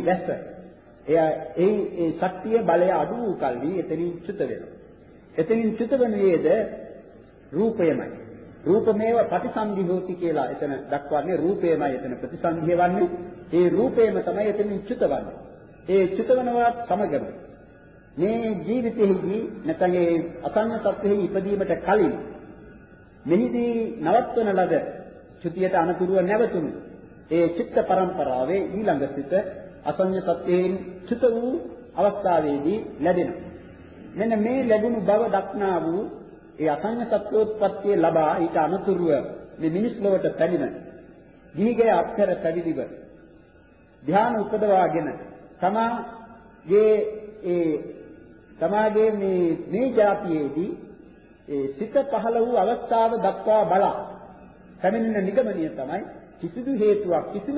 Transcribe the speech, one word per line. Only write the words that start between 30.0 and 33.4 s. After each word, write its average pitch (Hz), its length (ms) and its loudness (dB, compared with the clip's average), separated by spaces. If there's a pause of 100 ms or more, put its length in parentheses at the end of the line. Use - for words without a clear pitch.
සත්‍යයෙන් 180 520 2 (280)
චුත 240 220 -2
වූ 240 300 2 (380)
අවස්ථාවේදී 175 880 0 (180)
ලැබෙනවා. 165 520 0 (600)